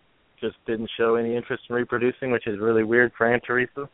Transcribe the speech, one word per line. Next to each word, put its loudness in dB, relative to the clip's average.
just -8
didn't -6
show 2
any -2
interest -8
in -4
reproducing, -2
which -2
is -4
really 2
weird 4
for 2
Aunt 2
Teresa. -2